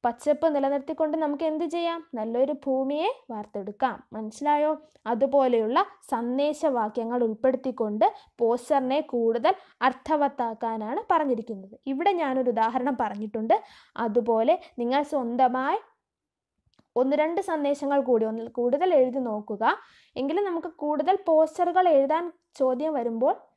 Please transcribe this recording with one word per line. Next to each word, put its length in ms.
പച്ചപ്പ് 500
നിലനിർത്തിക്കൊണ്ട് 600
നമുക്ക് 260
എന്ത് 200
ചെയ്യാം? 500
നല്ലൊരു 380
ഭൂമിയെ 560
വാർത്തെടുക്കാം. 720
മനസ്സിലായോ? 680
അതുപോലെയുള്ള 800
സന്ദേശവാക്യങ്ങൾ 1120
ഉൾപ്പെടുത്തിക്കൊണ്ട് 880
പോസ്റ്ററിനെ 600
കൂടുതൽ 540
അർത്ഥവത്താക്കാനാണ് 1300
പറഞ്ഞിരിക്കുന്നത്. 760
ഇവിടെ 260
ഞാനൊരു 380
ഉദാഹരണം 500
പറഞ്ഞിട്ടുണ്ട്. 640
അതുപോലെ 640
നിങ്ങൾ 240
സ്വന്തമായി 760
ഒന്ന് 200
രണ്ട് 260
സന്ദേശങ്ങൾ 600
കൂടി, 240
ഒന്നിൽ 220
കൂടുതൽ 460
എഴുതി 260
നോക്കുക. 580
എങ്കിലും 300
നമുക്ക് 220
കൂടുതൽ 500
പോസ്റ്ററുകൾ 640
എഴുതാൻ 440
ചോദ്യം 380
വരുമ്പോൾ 420